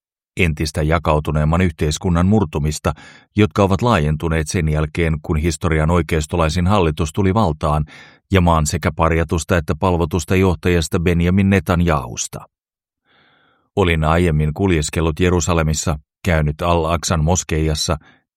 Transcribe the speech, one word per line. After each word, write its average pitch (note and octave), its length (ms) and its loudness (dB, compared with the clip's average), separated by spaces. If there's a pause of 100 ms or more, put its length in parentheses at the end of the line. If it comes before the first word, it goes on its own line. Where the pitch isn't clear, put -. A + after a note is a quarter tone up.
(360)
entistä D#2+ 440 -2
jakautuneemman D#2 800 0
yhteiskunnan E2+ 680 0
murtumista, D#2+ 640 0 (440)
jotka G#2 260 2
ovat F#2+ 180 2
laajentuneet D#2+ 640 0
sen D#2+ 220 -2
jälkeen, D#2 520 -2
kun E2 160 -2
historian D#2 540 0
oikeistolaisin E2+ 760 0
hallitus E2+ 460 0
tuli F#2+ 200 0
valtaan, D2+ 520 0 (460)
ja F#2+ 100 4
maan E2 240 4
sekä D#2 300 -2
parjatusta E2 640 0
että D#2+ 220 -2
palvotusta F2 560 0
johtajasta F2+ 640 0
Benjamin F2+ 500 2
Netanyahusta. E2+ 880 0 (1400)
Olin E2+ 280 2
aiemmin D#2 500 2
kuljeskellut D#2+ 640 0
Jerusalemissa, E2 800 0 (260)
käynyt D#2 360 0
Al-Aqsan E2+ 640 0
moskeijassa, D#2 720 -2 (400)